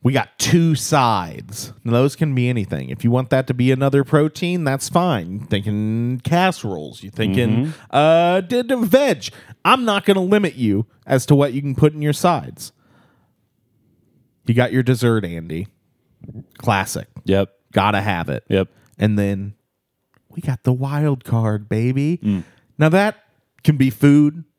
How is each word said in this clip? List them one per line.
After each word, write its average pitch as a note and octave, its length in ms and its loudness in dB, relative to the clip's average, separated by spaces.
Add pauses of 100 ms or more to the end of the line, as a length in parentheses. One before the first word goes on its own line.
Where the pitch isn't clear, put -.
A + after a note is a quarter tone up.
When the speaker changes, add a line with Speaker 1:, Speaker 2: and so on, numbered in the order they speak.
Speaker 1:
We B2+ 100 0
got A#2+ 260 -4
two E3 380 2
sides. A2 960 -2 (100)
Now, A#2 100 -4
those C3 220 2
can D#3 200 -2
be B2 140 0
anything. F2 420 -4
If - 120 -12
you A#2 80 2
want B2+ 200 0
that C3 180 0
to B2+ 60 -2
be B2+ 180 2
another C3+ 320 2
protein, D#3 580 0
that's C3+ 260 -4
fine. A2+ 520 -2
You're C#3 80 -14
thinking A2 760 -2
casseroles. A2+ 800 -2
You're G2 100 -16
thinking, A2 540 0
Speaker 2:
Mm-hmm. D#3+ 40 -6 (200)
Speaker 1:
uh, E3+ 520 4
d-, A3+ 200 -2
d-, A#3+ 220 -2
veg. A3+ 400 2 (400)
I'm B3 200 4
not G3+ 220 -2
gonna F#3+ 160 4
limit F#3+ 320 2
you G#2+ 320 0 (200)
as C3 200 0
to D3+ 80 6
what C#3+ 180 2
you C3+ 80 -4
can C#3+ 140 -4
put D3+ 180 4
in D3+ 80 -12
your D3 140 -2
sides. - 580 -4 (1700)
You A#2 80 2
got A#2+ 180 2
your B2 120 0
dessert, A#2 400 0
Andy. E2+ 420 -8 (920)
Classic. - 500 -2 (160)
Speaker 2:
Yep. G2 260 0 (220)
Speaker 1:
Gotta G#2 280 2
have F#2+ 280 -4
it. C2 200 -6
Speaker 2:
Yep. F#2+ 200 0 (300)
Speaker 1:
And G#2+ 200 2
then G2+ 360 -4 (760)
we - 100 -14
got C3 220 -6
the B2+ 100 0
wild C#3 520 -2
card, G#2+ 440 -2
baby. C3 540 -2
Speaker 2:
Mm. G2 220 -2 (340)
Speaker 1:
Now, D3+ 120 4
that G3+ 260 2 (480)
can D3+ 120 4
be C3 140 4
food. D3 540 4 (140)